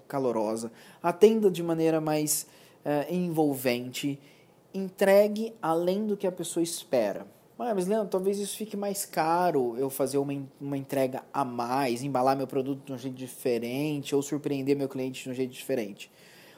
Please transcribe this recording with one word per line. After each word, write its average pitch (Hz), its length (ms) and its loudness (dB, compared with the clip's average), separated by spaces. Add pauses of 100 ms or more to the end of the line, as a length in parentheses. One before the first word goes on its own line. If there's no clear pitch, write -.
calorosa, 113 640 -2 (320)
atenda 208 480 6
de 170 100 -2
maneira 160 380 2
mais, 151 480 0 (380)
eh, 147 240 0
envolvente, 139 1080 0 (560)
entregue 202 880 4
além 175 440 2
do 208 100 0
que 202 120 -2
a 180 40 0
pessoa 170 320 -2
espera. 110 640 -2 (320)
"Ah, 233 160 -2
mas 185 120 0
Leandro, 208 220 0
talvez 196 280 0
isso 202 180 -6
fique 208 220 -8
mais 202 280 -4
caro 160 720 2
eu 135 120 0
fazer 135 300 0
uma 143 140 0
en-, 139 160 -8 (100)
uma 143 180 -4
entrega 135 460 -2 (100)
a 139 100 0
mais, 120 580 0
embalar 135 360 2
meu 131 100 -4
produto 135 380 -4
de 139 80 -10
um 127 40 -8
jeito 127 180 -8
diferente 131 1000 -2
ou 143 60 4
surpreender 143 560 0
meu 139 100 -2
cliente 131 360 -6
de 131 60 -10
um 127 40 -6
jeito 127 180 -4
diferente." 120 580 -6 (480)